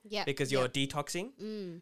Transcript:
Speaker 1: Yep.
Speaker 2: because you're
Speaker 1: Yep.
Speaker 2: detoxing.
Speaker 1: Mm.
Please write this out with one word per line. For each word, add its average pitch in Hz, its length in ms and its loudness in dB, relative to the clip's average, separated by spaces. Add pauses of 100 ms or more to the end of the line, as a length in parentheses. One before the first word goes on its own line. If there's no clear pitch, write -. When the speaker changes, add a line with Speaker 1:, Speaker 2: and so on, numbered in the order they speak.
Speaker 1:
Yep. 208 220 -2
Speaker 2:
because 139 260 2
you're 131 120 6
Speaker 1:
Yep. 123 100 0
Speaker 2:
detoxing. 147 580 0 (100)
Speaker 1:
Mm. 196 400 -6